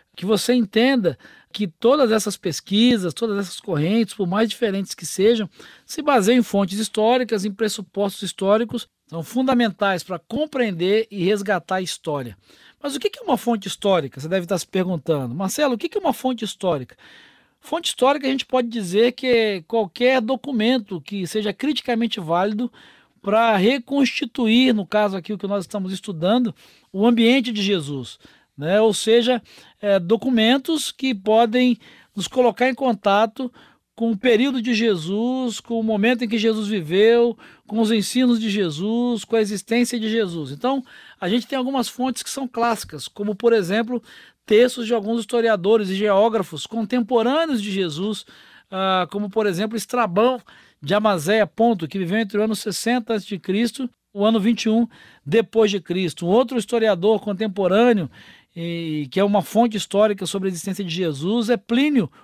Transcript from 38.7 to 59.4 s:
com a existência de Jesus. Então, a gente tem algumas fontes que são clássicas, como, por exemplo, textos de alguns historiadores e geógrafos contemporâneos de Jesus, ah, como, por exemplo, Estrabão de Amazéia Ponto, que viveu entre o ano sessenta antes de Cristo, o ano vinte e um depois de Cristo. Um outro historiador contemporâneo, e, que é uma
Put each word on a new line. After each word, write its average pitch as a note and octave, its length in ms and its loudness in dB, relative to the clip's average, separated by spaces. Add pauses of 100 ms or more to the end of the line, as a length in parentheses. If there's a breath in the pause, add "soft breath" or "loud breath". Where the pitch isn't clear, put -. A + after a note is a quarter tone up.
com - 120 -4
a A3 60 4
existência A3+ 580 -2
de A3 100 -4
Jesus. E3+ 420 -4
Então, B3+ 320 -4 (360 loud breath)
a F#3 80 -4
gente A3+ 200 0
tem C#4 100 -4
algumas C4 300 -2
fontes B3 360 -6
que - 60 -12
são C4+ 180 -8
clássicas, A3+ 600 -4
como, G3+ 280 -6
por A#3 180 4
exemplo, A3 480 0 (440 loud breath)
textos A#3+ 400 4
de A3+ 80 -2
alguns A3+ 260 -2
historiadores G#3+ 680 2
e F#3+ 60 -2
geógrafos G3+ 720 0
contemporâneos A#3+ 920 0
de G3+ 100 -6
Jesus, F#3+ 540 -4 (460 loud breath)
ah, F#3+ 400 0
como, G#3 180 -4
por G#3 180 0
exemplo, G#3 280 -2
Estrabão A3+ 640 0 (420 soft breath)
de D3 120 -2
Amazéia G#3 540 2
Ponto, A3 400 0
que G3 120 -6
viveu F#3+ 200 0
entre G#3 180 -2
o G#3+ 60 2
ano A3 120 0
sessenta A3+ 580 -4
antes G#3 120 -4
de G3+ 140 -8
Cristo, A#3 500 -2 (240)
o G3+ 120 -2
ano A3+ 140 4
vinte A3+ 240 0
e A3 60 0
um A#3 180 2 (380 loud breath)
depois G#3+ 440 2
de G3 100 -2
Cristo. F3 460 -4
Um E3+ 40 0
outro B3 280 2
historiador G#3+ 640 0
contemporâneo, G3+ 880 2 (460 loud breath)
e, E3 560 -6
que F3+ 80 0
é G3 40 4
uma G3+ 180 2